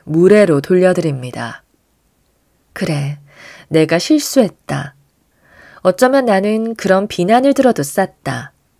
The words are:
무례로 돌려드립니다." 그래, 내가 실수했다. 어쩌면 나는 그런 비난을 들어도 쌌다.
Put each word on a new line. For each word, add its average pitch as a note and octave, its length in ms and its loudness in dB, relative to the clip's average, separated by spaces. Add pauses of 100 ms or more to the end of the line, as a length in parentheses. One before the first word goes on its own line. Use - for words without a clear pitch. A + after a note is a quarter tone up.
무례로 F3 560 4
돌려드립니다." D3 1000 -2 (1120)
그래, D3 460 -6 (480)
내가 D#3+ 320 0
실수했다. G3 960 -2 (840)
어쩌면 B3+ 440 2
나는 A3 500 -2
그런 F#3+ 320 0
비난을 A#3+ 460 2
들어도 B3+ 300 0
쌌다. C#3 680 -6 (280)